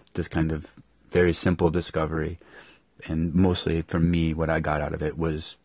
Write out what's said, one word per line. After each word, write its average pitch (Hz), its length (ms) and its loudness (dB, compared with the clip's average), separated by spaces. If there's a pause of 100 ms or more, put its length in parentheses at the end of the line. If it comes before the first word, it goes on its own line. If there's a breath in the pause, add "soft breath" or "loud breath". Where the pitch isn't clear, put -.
(140)
this 87 140 -6
kind 80 240 -2
of 78 160 -6 (440)
very 87 220 6
simple 87 360 2
discovery. 80 720 -2 (680 loud breath)
And 80 280 -2
mostly 87 480 2
for - 160 -4
me, 82 340 2
what 80 160 -2
I 80 100 0
got 78 220 -2
out 73 120 -4
of 78 100 -6
it 76 140 -4
was 80 480 -4